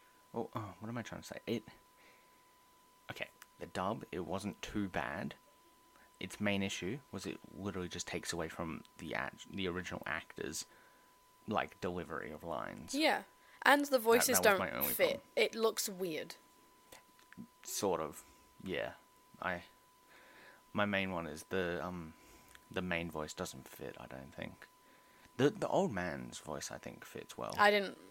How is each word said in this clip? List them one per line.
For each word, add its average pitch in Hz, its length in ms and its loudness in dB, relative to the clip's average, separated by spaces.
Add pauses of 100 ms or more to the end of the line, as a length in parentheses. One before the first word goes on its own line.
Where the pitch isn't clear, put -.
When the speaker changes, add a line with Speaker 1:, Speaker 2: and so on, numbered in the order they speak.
(320)
Speaker 1:
Well, 117 240 -4
oh, 107 240 -6
what 107 100 -8
am 120 80 -4
I 120 40 -2
trying - 200 -8
to - 60 -14
say? - 200 -10
It, 233 160 0 (1500)
okay, - 160 -8 (320)
the 85 60 -10
dub, 95 460 -2
it 87 140 -2
wasn't 95 360 -2
too 101 260 0
bad. 73 460 -2 (840)
Its - 200 -8
main 101 220 2
issue 98 380 -2 (120)
was 98 140 -6
it - 140 -6 (180)
literally 90 320 -4
just 85 180 -6
takes - 240 -4
away 85 160 -2
from 80 360 -6 (160)
the 80 160 -4
act-, - 360 -6
the 92 160 -2
original 87 380 -4
actor's, - 600 -4 (840)
like, 92 340 -2
delivery 82 500 -4
of 76 120 -10
lines. 53 500 -6
Speaker 2:
Yeah, 277 300 4 (400)
and 285 220 8
the 285 60 -4
Speaker 1:
That, 262 100 6
Speaker 2:
voices 233 360 8
Speaker 1:
that - 80 6
was 202 140 10
Speaker 2:
don't - 0 -
Speaker 1:
my - 120 2
only 67 220 0
Speaker 2:
fit. - 40 0
Speaker 1:
problem. - 240 4 (140)
Speaker 2:
It 220 200 4
looks 220 340 2
weird. 175 460 -4 (1300)
Speaker 1:
Sort 90 360 2
of, 76 240 -6 (400)
yeah. 69 280 -2 (500)
I, 87 220 -2 (1080)
my 104 120 6
main 98 260 4
one 85 160 0
is 76 220 -8
the, 87 340 2
um, 87 300 -6 (580)
the 92 100 -2
main 85 300 0
voice 76 220 -4
doesn't 69 340 -6
fit, - 320 -10
I 62 80 -12
don't 67 280 -12
think. - 320 -10 (680)
The, 139 120 8
the 143 180 0
old 170 260 4
man's 71 460 -4
voice, - 320 -6
I 57 60 -8
think, - 280 -14
fits - 320 -12
well. - 220 -4
Speaker 2:
I 208 100 8
didn't 202 280 2 (140)